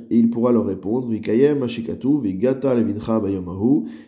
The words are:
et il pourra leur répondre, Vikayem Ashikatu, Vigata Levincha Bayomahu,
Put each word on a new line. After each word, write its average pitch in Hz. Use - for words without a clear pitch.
et 113
il 117
pourra 117
leur 110
répondre, 101
Vikayem 123
Ashikatu, 127
Vigata 123
Levincha 110
Bayomahu, 98